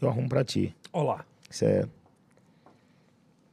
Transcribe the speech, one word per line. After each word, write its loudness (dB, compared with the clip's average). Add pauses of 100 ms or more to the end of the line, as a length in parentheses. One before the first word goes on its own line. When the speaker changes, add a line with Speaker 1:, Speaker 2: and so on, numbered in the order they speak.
Speaker 1:
Eu 2
arrumo -2
pra 2
ti." -2 (160)
Speaker 2:
Olá. -2 (260)
Speaker 1:
Isso -4
é. 4 (1700)